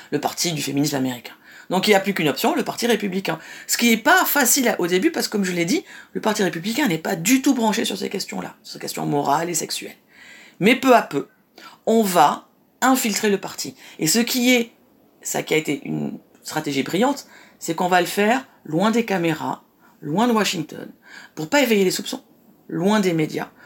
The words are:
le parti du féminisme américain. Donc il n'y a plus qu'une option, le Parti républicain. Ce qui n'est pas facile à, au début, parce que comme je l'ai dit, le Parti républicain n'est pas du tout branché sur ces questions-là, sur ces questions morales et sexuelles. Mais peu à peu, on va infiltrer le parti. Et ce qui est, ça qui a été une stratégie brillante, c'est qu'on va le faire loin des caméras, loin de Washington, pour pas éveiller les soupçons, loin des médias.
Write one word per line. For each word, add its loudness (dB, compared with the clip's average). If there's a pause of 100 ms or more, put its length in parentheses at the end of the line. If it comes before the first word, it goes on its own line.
(100)
le -2
parti -2
du -4
féminisme -2
américain. -6 (380)
Donc 0
il 4
n'y 8
a 4
plus 0
qu'une 0
option, 0
le -2
Parti -4
républicain. -2 (280)
Ce -2
qui 2
n'est 6
pas 4
facile 2
à, 0
au 0
début, 2
parce -4
que -8
comme 0
je -2
l'ai -2
dit, 0 (280)
le -6
Parti 0
républicain -2
n'est 0
pas -4
du 2
tout 2
branché 0
sur -4
ces -6
questions-là, -8
sur -18
ces -16
questions -8
morales 0
et -6
sexuelles. -8 (640)
Mais 6
peu 6
à 8
peu, -4 (580)
on 4
va 4 (340)
infiltrer 2
le 2
parti. -10 (240)
Et -2
ce 2
qui 2
est, 0 (500)
ça -6
qui -2
a 2
été -2
une -6 (240)
stratégie -4
brillante, 0 (320)
c'est -6
qu'on -2
va 4
le 0
faire 0 (200)
loin 0
des 2
caméras, -4 (360)
loin 0
de 2
Washington, -4 (440)
pour -10
pas 4
éveiller 4
les 2
soupçons, -6 (460)
loin 2
des 2
médias. -2 (160)